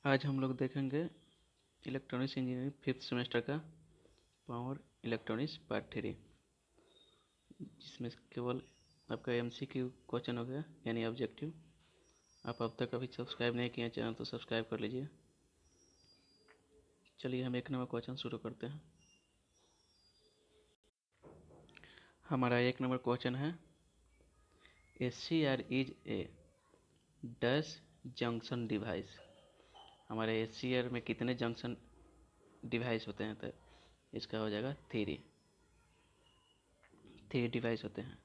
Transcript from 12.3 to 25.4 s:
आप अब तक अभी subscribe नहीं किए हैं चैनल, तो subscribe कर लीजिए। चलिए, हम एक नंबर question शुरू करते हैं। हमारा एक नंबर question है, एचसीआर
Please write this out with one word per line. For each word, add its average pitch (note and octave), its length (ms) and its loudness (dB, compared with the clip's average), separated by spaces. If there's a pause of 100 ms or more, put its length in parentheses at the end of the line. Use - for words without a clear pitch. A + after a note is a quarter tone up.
आप A#2 160 -2
अब A2+ 180 0
तक B2 160 0
अभी B2 120 -2
subscribe A#2+ 480 0
नहीं A#2+ 140 2
किए A#2+ 160 -4
हैं A2+ 60 -2
चैनल, A2+ 220 -2
तो A#2 120 -6
subscribe A2+ 460 -2
कर A2 80 -2
लीजिए। B2+ 280 -2 (2000)
चलिए, B2+ 240 0
हम B2 120 0
एक A#2+ 160 -2
नंबर B2+ 140 0
question B2 300 -4
शुरू A#2 220 -4
करते A2+ 300 -6
हैं। D3 140 -8 (3500)
हमारा B2 300 6
एक B2 220 4
नंबर B2+ 160 2 (120)
question B2+ 260 2
है, D#3 220 -2 (1400)
एचसीआर C3+ 640 2 (100)